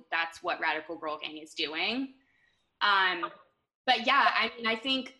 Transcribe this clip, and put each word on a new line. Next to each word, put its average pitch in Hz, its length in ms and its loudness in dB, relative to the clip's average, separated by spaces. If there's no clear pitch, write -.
that's 165 320 -4
what 165 160 -2
Radical 160 380 -2
Girl 151 200 -6
Gang 147 200 -10
is 156 160 -16
doing. 185 600 -4
Um, 190 500 2
but 240 200 2
yeah, 262 320 6
I 220 200 0
mean, 233 100 -4
I 226 80 2
think 262 440 -4